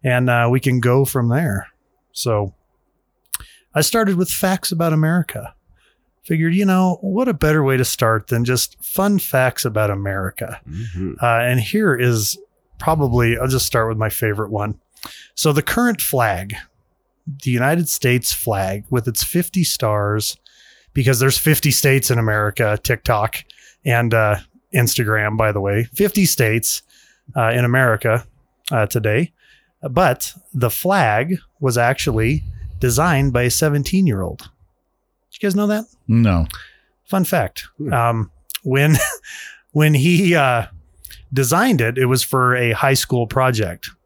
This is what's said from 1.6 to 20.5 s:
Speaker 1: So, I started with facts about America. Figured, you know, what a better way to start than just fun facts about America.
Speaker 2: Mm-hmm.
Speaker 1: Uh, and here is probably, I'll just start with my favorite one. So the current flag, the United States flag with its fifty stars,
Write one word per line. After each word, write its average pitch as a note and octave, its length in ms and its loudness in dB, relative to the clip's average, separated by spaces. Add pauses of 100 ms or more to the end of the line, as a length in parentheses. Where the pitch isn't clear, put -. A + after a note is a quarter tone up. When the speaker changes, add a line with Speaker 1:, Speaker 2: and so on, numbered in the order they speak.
Speaker 1:
So, G#2 400 -2 (1200)
I D3+ 60 2
started G3+ 360 2
with F3+ 140 0
facts - 420 -2
about E3 200 0
America. D#3 600 0 (720)
Figured, E3 300 0
you G3+ 100 2
know, F#3 380 2
what G3 260 -2
a G#3+ 60 -2
better D#3 280 2
way C3+ 140 2
to B2+ 80 2
start A2+ 440 0
than A#2+ 160 0
just B2 400 -2
fun G3 340 0
facts B2+ 460 0
about G#2+ 260 0
America. G2 760 -6
Speaker 2:
Mm-hmm. F#2 440 -8 (100)
Speaker 1:
Uh, A#2 200 2
and B2 180 0
here F#3+ 340 0
is A#2+ 420 0 (420)
probably, A#2+ 600 2
I'll B2+ 100 -2
just C3 180 0
start A2+ 220 0
with A2 100 -4
my A2 100 -2
favorite G#2 420 -4
one. G#2 300 -4 (560)
So D#3 160 0
the D3 100 2
current A#3+ 380 0
flag, G#2 540 -2 (880)
the C3 80 0
United D3 360 2
States B2 440 0
flag G2+ 580 -4
with B2+ 160 0
its A#2 160 -4
fifty F3 400 -2
stars, G#2 760 -2 (580)